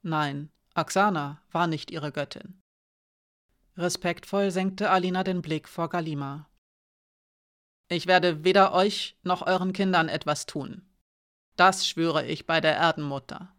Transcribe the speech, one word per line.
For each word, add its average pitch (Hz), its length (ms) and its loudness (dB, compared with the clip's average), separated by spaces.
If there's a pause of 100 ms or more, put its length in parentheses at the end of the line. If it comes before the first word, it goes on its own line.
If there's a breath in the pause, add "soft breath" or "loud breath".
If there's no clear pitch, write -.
Nein, 151 480 -4 (240)
Aksana 165 640 0 (120)
war 170 160 0
nicht 156 240 -4
ihre 151 200 -6
Göttin. - 480 -10 (1160)
Respektvoll 180 720 -2
senkte 190 400 -2
Alina 185 340 2
den 180 200 -2
Blick 156 260 -6
vor 165 180 -6
Galima. 151 640 -6 (1400)
"Ich 175 180 -2
werde 175 360 4
weder 190 300 6
euch 202 480 0
noch 180 240 -2
euren 185 260 0
Kindern 185 380 2
etwas - 380 -4
tun. 143 340 -10 (760)
Das 185 320 4
schwöre 156 380 0
ich 151 200 -8
bei 160 160 0
der 156 140 4
Erdenmutter." 151 840 -2